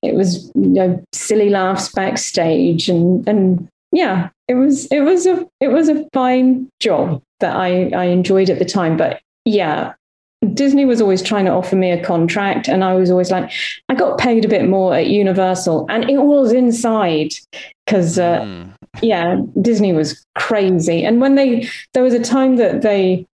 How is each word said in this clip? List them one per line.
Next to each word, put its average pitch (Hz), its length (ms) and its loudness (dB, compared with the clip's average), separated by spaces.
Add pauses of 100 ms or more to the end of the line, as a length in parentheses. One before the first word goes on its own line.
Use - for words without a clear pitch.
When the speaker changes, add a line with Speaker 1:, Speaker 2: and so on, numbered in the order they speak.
Speaker 1:
it - 140 -2
was, 180 400 -2
you 190 140 2
know, 180 340 0 (100)
silly 208 380 0
laughs 190 420 -2
backstage 170 960 -2
and, 175 400 0
and 185 380 0 (240)
yeah, 202 380 0 (180)
it 254 80 0
was, 269 320 0
it 285 140 0
was 349 260 2
a, 349 180 0 (160)
it 285 60 0
was 302 220 2
a 302 140 0 (100)
fine 254 540 2 (120)
job 175 420 -2 (200)
that 185 140 -2
I, 180 360 0
I 180 140 -2
enjoyed 180 440 2
at 175 80 0
the 180 80 0
time. 170 320 0
But - 240 -2 (240)
yeah, 170 480 -2 (600)
Disney 277 320 2
was 233 140 2
always 190 220 2
trying 202 240 0
to 185 60 2
offer 185 240 -2
me 185 160 2
a 175 120 -2
contract, 185 640 -2
and 185 160 0
I 185 120 0
was 185 160 2
always 180 180 0
like, 185 220 -4 (360)
I 254 60 -2
got - 240 -2
paid 226 280 0
a - 40 0
bit 190 180 2
more 185 280 2
at 160 120 0
Universal, 185 840 0
and 233 200 -2
it 277 140 2
was 277 300 4
inside 220 800 0 (520)
'cause, 170 320 0
uh, 170 240 0
Speaker 2:
Mm. 92 320 -12 (300)
Speaker 1:
yeah, 185 360 0 (220)
Disney 202 320 2
was 156 320 -4 (100)
crazy. 180 680 0
And 233 160 2
when 277 140 2
they, 240 340 0 (240)
there 254 100 2
was 254 120 2
a 240 40 0
time 262 380 0
that 214 240 0
they 190 440 0 (120)